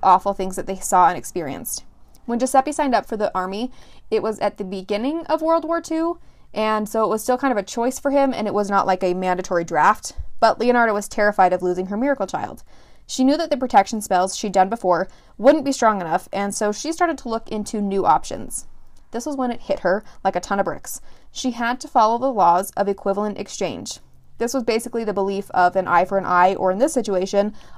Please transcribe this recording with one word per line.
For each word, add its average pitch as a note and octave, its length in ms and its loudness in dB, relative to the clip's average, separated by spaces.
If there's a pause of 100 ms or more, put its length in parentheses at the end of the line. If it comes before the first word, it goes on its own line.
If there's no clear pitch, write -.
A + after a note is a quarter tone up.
awful F#3 300 4
things F#3+ 240 -4
that F#3 100 -6
they F#3+ 80 -4
saw F3+ 320 4
and F3+ 100 -2
experienced. - 680 -8 (400)
When A#3+ 140 -2
Giuseppe C4 340 2
signed C#4+ 200 0
up G#3+ 120 2
for - 100 -8
the G#3 180 -2
army, G3 380 -4 (400)
it A3 100 2
was G#3+ 180 -4
at G3+ 180 -2
the G#3 80 -8
beginning G#3 640 -4
of D#4 140 0
World D#4+ 220 2
War E4 160 -2
Two, E4 380 -4 (360)
and G#3+ 360 0
so A3 160 0
it - 40 2
was G#3+ 140 -2
still B3 140 2
kind C4 160 0
of A3 40 -4
a G3 60 0
choice A#3 340 -4
for C#4 140 -4
him, C#4 220 2
and G#3+ 120 -4
it G3+ 80 -2
was G3+ 160 0
not G3+ 160 2
like F#3+ 200 0
a F3+ 80 2
mandatory F#3 500 -2
draft, E3+ 540 2 (240)
but A3+ 180 4
Leonardo A#3 340 4
was G3+ 140 -4
terrified G3+ 460 4
of F3+ 100 0
losing F3+ 220 0
her G3 100 -6
miracle C4 320 0
child. - 340 -8 (460)
She - 160 0
knew C#4 140 6
that E4 140 -4
the C#4+ 60 2
protection A#3 440 2
spells F#3+ 340 0
she'd G#3 160 -4
done F#3+ 160 4
before F3+ 400 0 (300)
wouldn't C#4+ 260 6
be C#4 80 0
strong A3 300 2
enough, E3 320 -2
and G3+ 200 -2
so G#3 200 0
she D4 180 -6
started E4 280 0
to - 100 -10
look A3+ 200 -6
into G#3+ 300 -6
new G3 260 0
options. - 600 -2 (440)
This A#3+ 140 -6
was D4 120 -6
when B3 140 -2
it A#3 100 -8
hit - 180 -4
her F#3+ 240 0 (220)
like G3 100 0
a F3+ 60 -4
ton G3+ 180 -2
of G3 60 0
bricks. - 340 -8 (320)
She - 200 -4
had A#3+ 280 -4
to - 80 -14
follow A3+ 300 4
the C4 160 -2
laws F3+ 420 4
of G3+ 140 0
equivalent G3+ 480 -2
exchange. - 640 -8 (380)
This A#3 160 -4
was C4+ 100 -2
basically A3+ 420 -2
the G#3 80 -2
belief G3 380 -4
of F3+ 240 4
an F#3 120 0
eye F3 160 4
for G3 140 0
an F#3+ 80 -2
eye, F3+ 300 4
or F#3 160 0
in F#3 80 -2
this D4 140 2
situation, G3+ 600 0 (240)